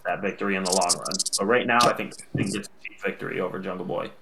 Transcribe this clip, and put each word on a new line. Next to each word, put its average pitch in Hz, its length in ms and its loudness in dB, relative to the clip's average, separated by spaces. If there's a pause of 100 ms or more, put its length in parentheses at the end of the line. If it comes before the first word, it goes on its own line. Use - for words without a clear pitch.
that 87 160 -2
victory 98 320 0
in 95 80 0
the 90 80 2
long 87 260 4
run. - 200 -4 (200)
But 98 100 0
right 120 200 4
now, 120 160 4
I 117 120 6
think 104 200 -6 (180)
Christian 101 280 -2
gets - 80 -12
a - 200 -20
cheap - 160 -16
victory 98 360 -4
over 92 180 -4
Jungle 92 280 -6
Boy. - 220 -4 (140)